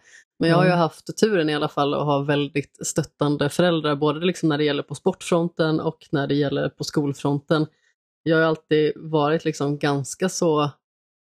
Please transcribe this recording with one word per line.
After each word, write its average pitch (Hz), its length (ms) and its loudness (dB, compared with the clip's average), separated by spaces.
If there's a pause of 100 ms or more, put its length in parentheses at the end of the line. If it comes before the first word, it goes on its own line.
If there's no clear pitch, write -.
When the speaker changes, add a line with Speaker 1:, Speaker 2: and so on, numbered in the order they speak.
(380)
Speaker 1:
Men 165 120 2
jag 170 60 6
har 180 80 6
ju 185 60 6
Speaker 2:
Mm. 175 80 4
Speaker 1:
haft 156 380 -2
turen 180 340 2
i 151 40 0
alla 147 140 -2
fall 143 260 0
att 139 100 -2
ha 143 180 0
väldigt 143 640 -4
stöttande 147 600 -2
föräldrar, 156 480 0
både 151 300 0
liksom 175 220 -2
när 147 100 0
det 151 60 2
gäller 143 180 0
på - 120 -10
sportfronten 165 840 -2
och - 320 -6
när 143 140 0
det 143 80 0
gäller 143 340 0
på - 160 -10
skolfronten. 143 840 -2 (560)
Jag 165 140 2
har 160 60 4
ju 165 60 4
alltid 151 480 0
varit 156 480 0
liksom 147 340 -2
ganska 143 500 -2
så 151 420 0 (600)